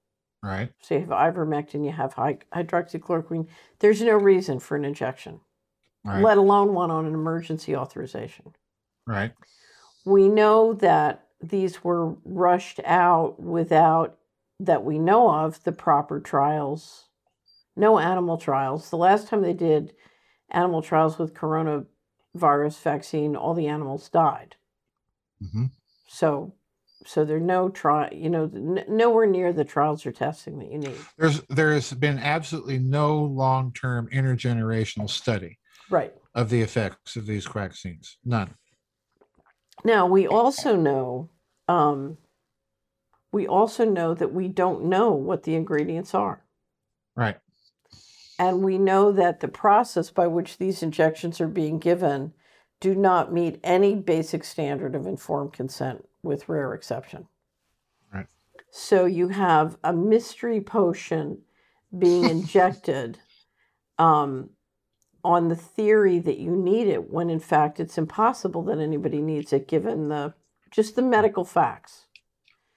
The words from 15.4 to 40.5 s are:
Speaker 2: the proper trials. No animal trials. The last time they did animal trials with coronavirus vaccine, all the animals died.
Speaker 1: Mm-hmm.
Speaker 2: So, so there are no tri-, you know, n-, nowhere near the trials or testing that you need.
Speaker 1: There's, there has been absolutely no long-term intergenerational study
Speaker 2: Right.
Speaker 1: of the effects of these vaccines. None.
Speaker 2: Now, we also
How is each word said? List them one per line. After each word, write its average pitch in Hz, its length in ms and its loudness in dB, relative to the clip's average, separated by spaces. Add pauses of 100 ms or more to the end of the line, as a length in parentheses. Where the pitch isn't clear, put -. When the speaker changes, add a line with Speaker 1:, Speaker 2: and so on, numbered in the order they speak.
Speaker 2:
the 180 80 -2
proper 147 480 0
trials. 147 840 -4 (680)
No 208 240 4
animal 175 380 0
trials. 139 520 -4
The 170 80 -6
last 196 300 4
time 208 140 0
they 175 120 0
did 156 400 0 (560)
animal 170 320 0
trials 156 360 2
with 165 160 -6
coronavirus 151 1500 -2
vaccine, 147 540 -4
all 165 200 -4
the 160 120 -2
animals 143 420 -8
died. 160 460 0 (880)
Speaker 1:
Mm-hmm. 104 220 -4 (420)
Speaker 2:
So, 156 460 -4 (520)
so 151 200 -2
there 151 120 -2
are 160 40 -2
no 180 280 0
tri-, 151 420 -2
you - 180 -6
know, 160 140 0 (100)
n-, 156 340 -6
nowhere 226 400 4
near 185 240 2
the 156 140 -2
trials 151 400 -2
or 131 60 -6
testing 151 480 -8
that - 120 -16
you 147 60 -10
need. 139 180 -10 (220)
Speaker 1:
There's, 156 320 2
there 151 240 2
has 139 200 -2
been 139 260 0
absolutely 143 600 -4
no 147 440 0
long-term 131 920 -2
intergenerational 113 960 -2
study 90 500 -6 (300)
Speaker 2:
Right. 180 240 -2 (200)
Speaker 1:
of 120 160 -2
the 120 120 2
effects - 560 -4
of 107 100 -10
these 104 180 -6
vaccines. - 800 -12
None. 110 320 -4 (1300)
Speaker 2:
Now, 208 240 4
we 190 180 4
also 233 500 2